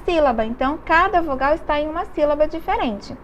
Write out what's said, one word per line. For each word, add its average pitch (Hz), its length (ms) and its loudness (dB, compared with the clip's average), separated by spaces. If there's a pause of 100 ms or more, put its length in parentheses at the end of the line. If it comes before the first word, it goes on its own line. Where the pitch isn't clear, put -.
sílaba. 285 400 2
Então, 262 400 -2
cada 359 360 4
vogal 285 340 0
está 311 240 -2
em 302 100 -2
uma 330 160 -4
sílaba 294 420 2
diferente. 320 760 -4